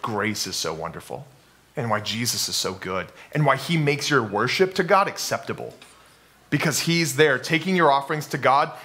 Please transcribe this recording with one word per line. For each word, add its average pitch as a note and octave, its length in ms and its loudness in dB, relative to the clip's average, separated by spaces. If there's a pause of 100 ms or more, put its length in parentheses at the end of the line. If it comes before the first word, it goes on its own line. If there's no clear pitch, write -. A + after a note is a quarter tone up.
grace G#2+ 440 -2
is F#2 100 -8
so D#2+ 180 -4
wonderful, D#2+ 520 -10 (500)
and A#2+ 120 -4
why G#2+ 120 0
Jesus A2 480 -4
is F2+ 80 -6
so F#2 180 -4
good, F2+ 320 -6 (260)
and D3 140 0
why C3+ 100 4
he E3 200 -2
makes D3 340 0
your C#3 120 4
worship A2+ 520 0
to G3 80 2
God F#3+ 260 4
acceptable. - 680 -6 (760)
Because D3 320 0
he's E3 360 0
there C#3+ 220 6
taking E3+ 380 0
your E3 140 6
offerings C#3+ 380 0
to D3+ 100 -4
God, C#3 340 4 (120)